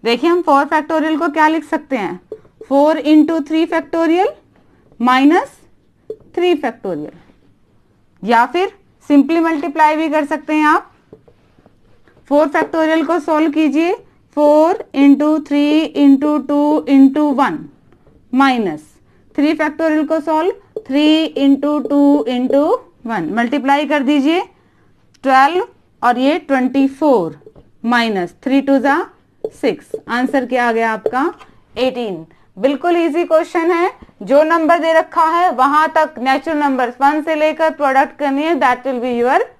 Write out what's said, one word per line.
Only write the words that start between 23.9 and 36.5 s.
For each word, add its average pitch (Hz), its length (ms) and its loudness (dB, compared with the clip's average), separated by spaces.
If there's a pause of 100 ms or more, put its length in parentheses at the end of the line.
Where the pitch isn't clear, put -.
दीजिए, 294 380 0 (840)
ट्वेल्व 285 440 2 (340)
और 240 180 0
ये 285 200 2
ट्वेंटी 269 480 -2
फ़ोर, 233 500 0 (480)
माइनस 226 480 -2 (100)
थ्री 269 180 0
टू 277 180 0
जा 277 180 0 (460)
सिक्स, - 480 -6 (180)
आंसर 254 360 -2
क्या 240 220 -2
आ 233 40 0
गया 226 220 -2
आपका, 254 400 -4 (440)
एटीन। 226 480 -4 (320)
बिल्कुल 277 400 0
easy 330 280 -2
question 330 460 0
है, 349 200 0 (320)
जो 269 200 4
number 330 360 2
दे 320 140 0
रखा 339 360 0
है 349 220 2
वहां 285 440 2
तक 311 240 0
natural 269 380 -2